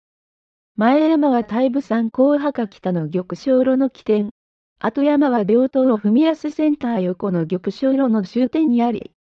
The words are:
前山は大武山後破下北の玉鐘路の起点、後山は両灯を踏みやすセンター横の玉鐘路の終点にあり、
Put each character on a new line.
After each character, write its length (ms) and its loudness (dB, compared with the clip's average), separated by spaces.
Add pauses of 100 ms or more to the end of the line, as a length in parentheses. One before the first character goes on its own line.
(760)
前 320 2
山 220 2
は 120 0
大 280 -2
武 100 -4
山 300 -4
後 280 2
破 140 -4
下 160 -6
北 240 -6
の 160 -2
玉 260 -6
鐘 240 0
路 180 2
の 140 0
起 140 -20
点、 260 0 (480)
後 240 -4
山 280 2
は 120 0
両 280 2
灯 240 2
を 40 0
踏 140 -2
み 100 4
や 140 2
す 140 -8
セ 180 -2
ン 80 0
タ 120 -6
ー 120 -2
横 300 -4
の 160 -2
玉 260 -6
鐘 240 0
路 140 0
の 120 0
終 280 -2
点 180 0
に 140 2
あ 80 0
り、 220 -10 (120)